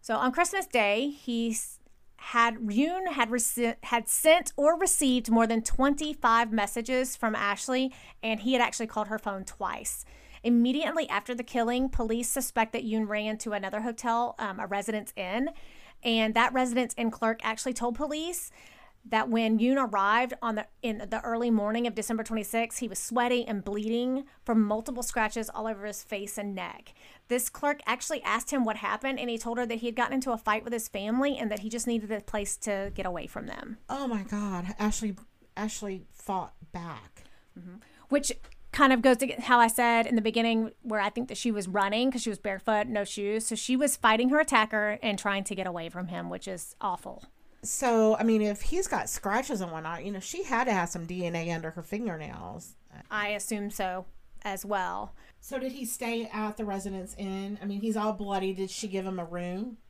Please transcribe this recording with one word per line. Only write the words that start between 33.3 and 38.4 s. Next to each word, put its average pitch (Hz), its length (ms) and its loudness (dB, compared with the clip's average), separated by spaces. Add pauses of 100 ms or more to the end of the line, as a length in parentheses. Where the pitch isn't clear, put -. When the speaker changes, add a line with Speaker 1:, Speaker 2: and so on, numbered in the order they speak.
Speaker 1:
them. - 300 -10 (120)
Speaker 2:
Oh 277 180 -4
my 220 140 -2
God. 190 560 -4
Ashley, 208 380 0 (420)
Ashley 202 540 -6
fought - 420 -6 (180)
back. - 520 -12 (340)
Speaker 1:
Mm-hmm. 180 200 -16 (320)
Which 285 220 2 (420)